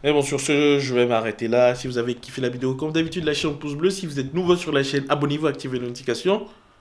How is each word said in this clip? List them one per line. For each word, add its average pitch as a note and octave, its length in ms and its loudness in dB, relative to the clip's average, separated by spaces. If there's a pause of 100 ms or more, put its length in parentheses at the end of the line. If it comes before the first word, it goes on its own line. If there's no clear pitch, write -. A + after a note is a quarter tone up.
Mais C#3+ 100 2
bon, D3 80 4
sur C#3 200 -2
ce, C#3+ 400 4
je B2+ 140 -4
vais B2 120 4
m'arrêter A2+ 400 0
là. B2 300 4
Si C3 100 -10
vous B2 100 -4
avez A#2+ 200 -2
kiffé - 240 -12
la B2 80 0
vidéo, B2+ 260 -2
comme D#3 160 -4
d'habitude, E3 320 -2
lâchez D3+ 240 -2
un D3 60 0
pouce C#3+ 240 -8
bleu. E3+ 140 2
Si F#3+ 160 -6
vous C#3+ 120 -6
êtes C#3 160 -4
nouveau F3+ 220 4
sur D#3+ 160 -6
la C#3 100 4
chaîne, C#3 260 -2
abonnez-vous, D3 380 0
activez C3 320 -4
les A#2+ 80 -6
notifications. B2+ 580 -2 (360)